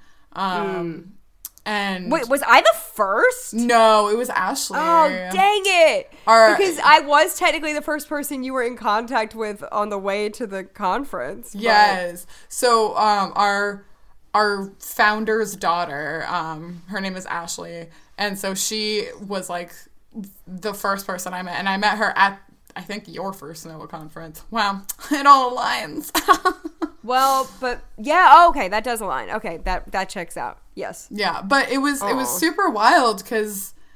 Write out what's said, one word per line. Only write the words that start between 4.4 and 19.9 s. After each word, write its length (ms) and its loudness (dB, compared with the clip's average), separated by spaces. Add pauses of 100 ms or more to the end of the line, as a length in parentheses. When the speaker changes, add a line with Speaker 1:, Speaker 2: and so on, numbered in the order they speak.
Speaker 2:
Oh, 300 4 (240)
dang 320 2
it. 480 4 (140)
Speaker 1:
Our 280 8
Speaker 2:
Because 300 2
I 160 8
was 380 2
technically 340 0
the 100 -4
first 280 -6
person 340 -8
you 80 -8
were 100 -2
in 140 -6
contact 580 -2
with 380 -8
on 160 -2
the 100 -6
way 300 -4
to 180 -10
the 180 -10
conference, 920 -6
but 80 -10
Speaker 1:
Yes. 640 2 (220)
So, 480 2
um, 400 0
our, 500 0 (480)
our 360 0 (100)
founder's 760 0
daughter, 720 -4
um, 600 -8
her 120 -8
name 160 -6
is 80 -12
Ashley. 640 -10 (300)
And 200 -6
so 160 -6
she 540 -4 (180)
was, 220 -8
like, 240 -10 (760)